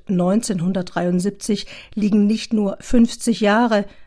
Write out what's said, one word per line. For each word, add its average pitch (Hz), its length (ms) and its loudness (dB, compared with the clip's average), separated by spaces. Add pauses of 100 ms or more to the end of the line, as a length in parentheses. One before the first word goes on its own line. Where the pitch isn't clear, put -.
neunzehnhundertdreiundsiebzig 185 1600 -2 (300)
liegen 208 320 2
nicht 220 260 -4
nur 208 280 -2
fünfzig - 600 2
Jahre, 214 440 2 (200)